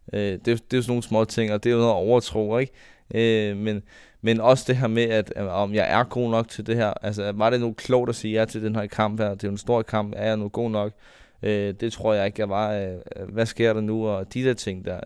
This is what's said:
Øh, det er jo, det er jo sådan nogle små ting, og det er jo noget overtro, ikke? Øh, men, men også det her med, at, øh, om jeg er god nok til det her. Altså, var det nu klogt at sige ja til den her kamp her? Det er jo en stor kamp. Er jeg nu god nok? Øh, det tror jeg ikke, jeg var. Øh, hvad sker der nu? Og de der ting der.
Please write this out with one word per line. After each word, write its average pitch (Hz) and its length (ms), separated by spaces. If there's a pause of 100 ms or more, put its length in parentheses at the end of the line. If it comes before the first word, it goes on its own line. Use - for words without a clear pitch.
(120)
Øh, 104 80
det 101 280
er 117 40
jo, 117 60 (120)
det - 20
er 127 40
jo 123 60
sådan 123 80
nogle 120 120
små 110 220
ting, 107 280
og 104 120
det 120 60
er 120 40
jo 117 60
noget 117 140
overtro, 110 640
ikke? 131 140 (420)
Øh, 110 420
men, 104 260 (380)
men 113 200
også 127 280
det 127 80
her 127 100
med, 113 160
at, 110 340
øh, 101 100
om 101 280
jeg 101 160
er 113 140
god 123 260
nok 113 180
til 107 180
det 113 100
her. 107 160 (100)
Altså, 104 300
var 107 180
det 123 100
nu 117 120
klogt 123 360
at 117 60
sige 110 260
ja 110 40
til 110 180
den 110 140
her 104 100
kamp 107 340
her? 104 100
Det 101 140
er 101 40
jo 101 40
en 101 60
stor 120 240
kamp. 104 340
Er 104 100
jeg 110 100
nu 104 120
god 117 220
nok? 104 220 (500)
Øh, 101 380
det 117 120
tror 110 220
jeg 98 120
ikke, 104 140
jeg 104 80
var. 107 240
Øh, 95 260 (300)
hvad 110 180
sker 113 260
der 110 80
nu? 110 280
Og 95 260
de 127 100
der 127 100
ting 92 300
der. 90 220